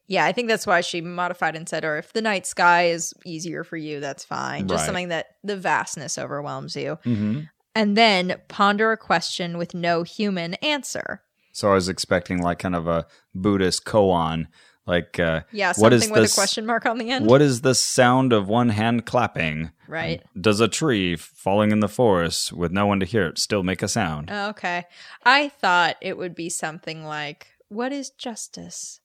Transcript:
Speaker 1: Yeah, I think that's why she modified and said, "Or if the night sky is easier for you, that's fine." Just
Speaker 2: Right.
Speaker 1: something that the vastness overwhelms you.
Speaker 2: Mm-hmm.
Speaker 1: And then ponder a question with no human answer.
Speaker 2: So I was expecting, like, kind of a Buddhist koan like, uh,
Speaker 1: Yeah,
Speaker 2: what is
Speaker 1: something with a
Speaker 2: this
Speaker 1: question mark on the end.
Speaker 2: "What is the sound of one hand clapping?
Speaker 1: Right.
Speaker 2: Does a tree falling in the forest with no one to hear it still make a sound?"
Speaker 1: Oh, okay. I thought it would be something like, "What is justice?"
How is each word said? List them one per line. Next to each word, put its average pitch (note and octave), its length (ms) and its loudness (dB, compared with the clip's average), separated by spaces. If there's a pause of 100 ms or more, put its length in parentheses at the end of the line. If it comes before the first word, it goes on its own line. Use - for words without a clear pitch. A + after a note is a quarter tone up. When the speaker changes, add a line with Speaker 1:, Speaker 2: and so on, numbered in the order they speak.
Speaker 1:
Yeah, F3 200 0
I F3+ 60 0
think A#3 160 -4
that's A3 180 -2
why F3 160 2
she E3+ 180 -6
modified F3 560 -6
and E3 100 -12
said, D#3+ 160 -6
"Or D#3 140 -4
if D#3+ 160 -10
the A3+ 80 -4
night G#3+ 260 -2
sky F3 420 4
is E3 260 -4 (100)
easier D#3+ 400 -10
for E3+ 140 -12
you, D3+ 220 -10
that's C#3 240 -10
fine." C3+ 440 -6
Just F3 140 0
Speaker 2:
Right. - 40 -2
Speaker 1:
something F3+ 220 -4
that E3 200 -6 (140)
the G3+ 140 -6
vastness D#3 640 -4
overwhelms C#3 580 -8
you. C#3+ 300 -6
Speaker 2:
Mm-hmm. G#2+ 340 0 (340)
Speaker 1:
And G#3 220 2
then F#3+ 400 4 (120)
ponder G#3 440 2
a G#3+ 60 -2
question E3+ 580 -4
with E3+ 180 -6
no E3+ 280 0
human F3+ 520 -4
answer. - 680 -4 (300)
Speaker 2:
So - 180 0
I G2 40 8
was F#2 140 4
expecting, F2+ 540 -2
like, F2 160 0
kind F2+ 180 -2
of E2 100 -2
a E2 200 0 (280)
Buddhist F#2+ 500 2
koan E2 600 2 (400)
like, F2 340 -2
uh, D#2+ 220 0 (100)
Speaker 1:
Yeah, G2 240 -2
Speaker 2:
what G#2+ 160 8
is A#2+ 100 6
Speaker 1:
something G#3+ 100 -2
with G#3+ 60 4
a A3 40 8
Speaker 2:
this G#3+ 120 2
Speaker 1:
question G#3+ 320 0
mark A3+ 200 -2
on A3+ 120 -2
the A#3 120 -4
end. B3+ 160 0
Speaker 2:
"What C3 160 8
is C3 180 2
the A2 140 4
sound B2+ 580 4
of G2+ 160 2
one A#2+ 220 2
hand A2 360 0
clapping? D#2+ 640 -2 (160)
Speaker 1:
Right. - 360 -8 (180)
Speaker 2:
Does G#2 200 4
a A2+ 80 4
tree F#2+ 480 0
falling G#2+ 540 0
in G#2+ 100 2
the G#2 80 2
forest F#2 640 2
with E2+ 200 -4
no G2+ 140 2
one G2+ 140 2
to F#2+ 60 0
hear G2 200 0
it - 120 -6
still G#2 240 -2
make F#2 200 -2
a G#2+ 60 -4
sound?" D#2+ 440 -4
Speaker 1:
Oh, G3+ 180 -6
okay. F3 340 -6 (400)
I C#4+ 240 4
thought F3 520 2
it - 160 -8
would F3 180 -8
be E3+ 140 -8
something D#3+ 560 -10
like, D3+ 420 -10 (220)
"What A#3+ 240 -6
is C#4 180 -8
justice?" - 960 -14